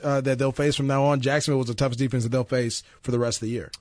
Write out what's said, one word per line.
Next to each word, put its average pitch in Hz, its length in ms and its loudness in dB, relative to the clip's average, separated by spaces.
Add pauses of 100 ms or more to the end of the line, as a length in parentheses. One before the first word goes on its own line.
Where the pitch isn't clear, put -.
uh, 143 160 2
that 131 180 0
they'll 135 140 0
face 143 240 0
from 139 100 -2
now 139 200 2
on. 143 140 4
Jacksonville 139 380 2
was 131 80 0
the 117 80 -4
toughest 120 240 0
defense 127 240 0
that 113 60 -2
they'll 123 160 0
face 120 400 -2 (180)
for - 80 -6
the 120 80 2
rest 117 200 -2
of 113 100 -6
the 113 40 -4
year. 101 280 -8